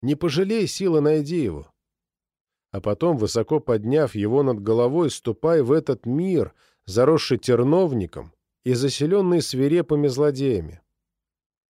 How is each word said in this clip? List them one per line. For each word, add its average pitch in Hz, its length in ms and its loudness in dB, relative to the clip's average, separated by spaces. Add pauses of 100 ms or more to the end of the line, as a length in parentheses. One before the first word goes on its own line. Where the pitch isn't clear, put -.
Не 139 140 -2
пожалей 185 520 0
силы, 170 340 0
найди 156 400 0
его. 82 300 -6 (1000)
А 98 100 -8
потом, 147 360 0
высоко 110 420 0
подняв 120 560 0
его 107 280 0
над 120 180 0
головой, 123 480 2
ступай 156 520 0
в 120 100 0
этот 147 340 0
мир, 151 480 -2 (320)
заросший 127 520 2
терновником 123 960 0 (300)
и 127 100 -2
заселённый 160 680 0
свирепыми 147 640 0
злодеями. 131 760 -2 (1000)